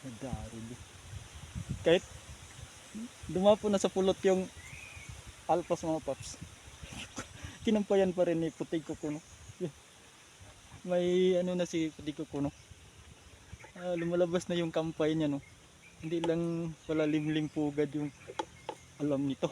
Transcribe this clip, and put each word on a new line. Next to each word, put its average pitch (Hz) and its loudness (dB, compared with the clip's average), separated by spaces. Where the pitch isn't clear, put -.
Nagdarili. 113 -10
Kahit 175 6
dumapo 202 6
na 202 4
sa 180 2
pulot 190 2
yung 185 4
alpas, 165 0
mga 160 -2
paps. - -8
Kinampayan 196 4
pa 175 4
rin 165 2
ni 165 0
putig 156 -4
kukuno. 151 -6
May 180 4
ano 180 0
na 175 0
si 160 0
putig 147 -6
kukuno. 143 -2
Ah, 180 -2
lumalabas 175 2
na 175 0
yung 170 0
kampay 160 2
niya, 156 4
no? 143 0
Hindi 165 -2
lang 165 0
pala 156 2
limlim 151 2
pugad 147 0
yung 147 -2
alam 143 2
nito. 139 0